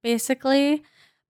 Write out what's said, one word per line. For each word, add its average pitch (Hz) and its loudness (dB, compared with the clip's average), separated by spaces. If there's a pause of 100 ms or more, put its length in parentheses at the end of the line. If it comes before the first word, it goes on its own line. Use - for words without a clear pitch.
basically. 269 0 (460)